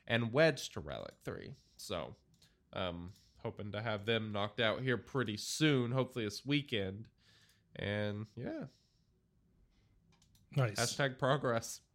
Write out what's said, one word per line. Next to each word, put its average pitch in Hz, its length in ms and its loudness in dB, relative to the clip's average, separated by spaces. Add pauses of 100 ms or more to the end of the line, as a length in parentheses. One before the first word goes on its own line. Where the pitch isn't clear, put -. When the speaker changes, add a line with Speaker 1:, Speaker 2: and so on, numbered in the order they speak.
Speaker 1:
and 117 240 2
Wedge 151 380 4
to - 100 -8
Relic 69 360 -8 (100)
three. - 300 -8 (220)
So, 82 380 -6 (580)
um, 87 380 -4 (260)
hoping 104 340 -8
to 104 100 -4
have 107 240 -2
them 110 260 2
knocked 104 280 -2
out 110 220 2
here 127 160 2
pretty 110 400 -2
soon, 135 540 4
hopefully 123 340 0
this - 200 -6
weekend. 113 600 0 (680)
And, 104 600 -2
yeah. 294 300 -6 (1900)
Speaker 2:
Nice. 120 200 2
Speaker 1:
Hashtag 127 420 0
progress. 131 640 2 (140)